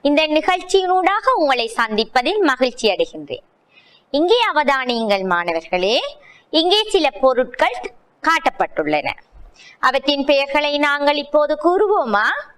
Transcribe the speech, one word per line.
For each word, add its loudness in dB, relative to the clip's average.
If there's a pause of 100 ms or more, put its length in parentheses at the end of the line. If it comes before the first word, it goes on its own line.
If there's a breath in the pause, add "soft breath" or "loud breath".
இந்த 2 (120)
நிகழ்ச்சியினூடாக 0
உங்களை 0 (120)
சந்திப்பதில் 0
மகிழ்ச்சி -2
அடைகின்றேன். -6 (720 soft breath)
இங்கே 4 (120)
அவதானியுங்கள் 0
மாணவர்களே, 0 (640 soft breath)
இங்கே 2 (120)
சில 2 (160)
பொருட்கள் 0 (500)
காட்டப்பட்டுள்ளன. -2 (800 loud breath)
அவற்றின் 0
பெயர்களை 2 (140)
நாங்கள் 0
இப்போது 0 (100)
கூறுவோமா? 2 (300)